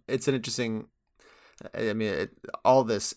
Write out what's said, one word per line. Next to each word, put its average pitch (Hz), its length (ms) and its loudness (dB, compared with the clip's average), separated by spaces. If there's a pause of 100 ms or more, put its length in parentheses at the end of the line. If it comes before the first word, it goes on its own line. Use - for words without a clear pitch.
it's 127 180 -2
an 139 80 4
interesting, 113 520 -4 (880)
I, 113 160 -2
I - 20 0
mean, 107 220 -2
it, 80 160 -2 (340)
all 131 180 8
this, 110 340 -2